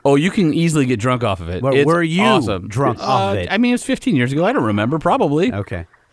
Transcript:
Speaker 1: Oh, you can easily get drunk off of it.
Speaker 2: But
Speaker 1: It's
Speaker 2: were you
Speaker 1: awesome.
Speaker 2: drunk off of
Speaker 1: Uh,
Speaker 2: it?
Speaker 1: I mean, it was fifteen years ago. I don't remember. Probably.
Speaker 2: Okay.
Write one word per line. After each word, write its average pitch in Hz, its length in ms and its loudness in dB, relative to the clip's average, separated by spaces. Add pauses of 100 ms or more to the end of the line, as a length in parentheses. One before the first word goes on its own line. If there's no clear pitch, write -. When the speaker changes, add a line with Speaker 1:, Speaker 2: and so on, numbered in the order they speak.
Speaker 1:
Oh, 139 120 4
you 160 160 2
can 165 200 2
easily 156 320 2
get 123 160 0
drunk 123 240 0
off 95 160 -2
of 82 80 -10
it. 90 140 -6
Speaker 2:
But 131 120 0
Speaker 1:
It's 143 120 4
Speaker 2:
were 170 160 2
you 165 220 0
Speaker 1:
awesome. 107 440 0
Speaker 2:
drunk 123 320 -2
off 190 320 0
of 208 40 -2
Speaker 1:
Uh, 196 60 -4
Speaker 2:
it? - 100 -6
Speaker 1:
I 190 40 -2
mean, 240 140 2
it 247 40 2
was 240 100 -4
fifteen 254 320 -2
years 123 160 0
ago. 156 120 0
I 220 80 2
don't 254 120 0
remember. 110 340 0
Probably. 175 540 0
Speaker 2:
Okay. 95 340 -8 (260)